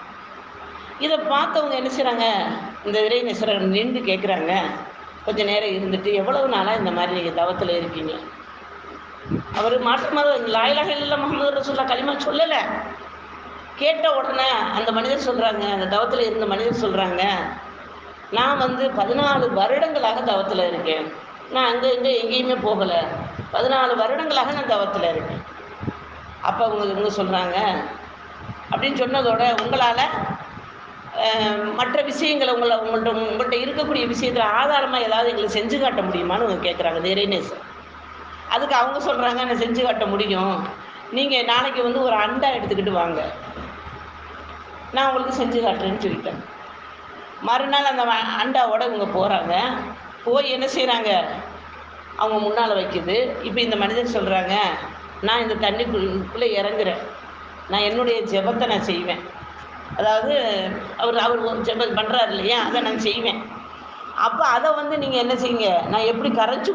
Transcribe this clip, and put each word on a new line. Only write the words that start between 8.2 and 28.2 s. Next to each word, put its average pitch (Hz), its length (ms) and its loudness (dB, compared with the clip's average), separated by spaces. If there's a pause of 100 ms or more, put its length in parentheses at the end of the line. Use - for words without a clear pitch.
அவரு 233 220 2
மாற்று 240 300 0
மதம், 285 380 2
"லா 220 180 4
இலாஹ 294 240 2
இல்லல்லாஹ் 294 280 -2
முஹம்மது 285 340 0
ரசூலுல்லாஹ்" 269 360 0
களிமா 269 380 0
சொல்லல, 311 300 2 (1200)
கேட்ட 320 360 4
உடனே 262 380 2
அந்த 214 420 0
மனிதர் 247 440 2
சொல்றாங்க, 208 460 2
அந்த 190 160 2
தவத்துல 240 220 2
இருந்த 220 260 2
மனிதர் 220 440 2
சொல்றாங்க, 185 380 2 (1040)
"நான் 262 260 2
வந்து 262 320 2
பதினாலு 269 640 2
வருடங்களாக 247 800 2
தவத்துல 190 360 2
இருக்கேன், 156 460 -2 (380)
நான் 254 140 2
அங்க 247 280 2
இங்க 247 160 2
எங்கேயுமே 247 520 2
போகல, 185 420 2 (500)
பதினாலு 254 420 2
வருடங்களாக 269 560 0
நான் 262 260 0
தவத்துல 196 320 0
இருக்கேன்." - 320 -4 (1000)
அப்ப 233 240 0
அவங்க, 208 200 0
இவங்க 196 240 0
சொல்றாங்க 185 640 0 (960)